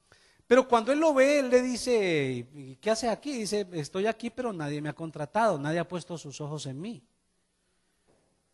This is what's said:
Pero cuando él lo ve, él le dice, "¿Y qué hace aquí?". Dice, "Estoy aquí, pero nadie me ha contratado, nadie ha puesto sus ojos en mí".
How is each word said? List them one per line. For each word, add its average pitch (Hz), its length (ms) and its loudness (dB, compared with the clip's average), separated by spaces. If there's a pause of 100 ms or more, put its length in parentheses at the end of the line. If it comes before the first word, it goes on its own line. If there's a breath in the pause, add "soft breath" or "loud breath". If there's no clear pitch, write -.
(480 soft breath)
Pero 254 200 6
cuando 233 240 2
él 294 80 2
lo 320 140 6
ve, 269 240 6
él 254 140 0
le 247 100 6
dice, 175 920 0
"¿Y 135 240 -16
qué - 120 -4
hace 226 200 0
aquí?". 254 240 -4
Dice, 208 400 -2
"Estoy 185 340 -4
aquí, 220 240 -4
pero 240 200 -6
nadie 147 300 -6
me 151 80 -6
ha - 40 -8
contratado, 165 680 -2
nadie 156 180 -2
ha 170 100 -2
puesto 175 300 -10
sus 143 240 -14
ojos 147 240 -8
en 135 160 -10
mí". 202 220 -12 (1500)